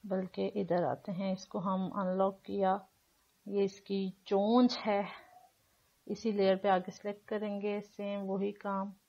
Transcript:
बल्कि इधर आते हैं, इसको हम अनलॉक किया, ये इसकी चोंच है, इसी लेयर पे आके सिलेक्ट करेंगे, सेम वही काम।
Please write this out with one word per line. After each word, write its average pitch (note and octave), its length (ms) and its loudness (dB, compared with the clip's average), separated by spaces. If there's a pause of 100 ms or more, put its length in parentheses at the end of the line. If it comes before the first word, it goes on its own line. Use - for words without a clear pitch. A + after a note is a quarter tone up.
बल्कि F#3+ 420 -2 (120)
इधर F3 280 2
आते C3 260 -2
हैं, F#3+ 220 -2
इसको F#3+ 280 -6
हम F#3+ 360 0
अनलॉक F#3+ 480 0
किया, G3 340 2 (680)
ये G3+ 180 0
इसकी G3 360 -4 (280)
चोंच A#3 520 4
है, G#3 240 0 (1040)
इसी G#3 240 -2
लेयर G3 260 4
पे G3 120 0
आके F#3 220 2
सिलेक्ट - 360 -10
करेंगे, G#3 540 -4
सेम G3+ 440 -8
वही G3 280 -2
काम। G3 400 -4 (160)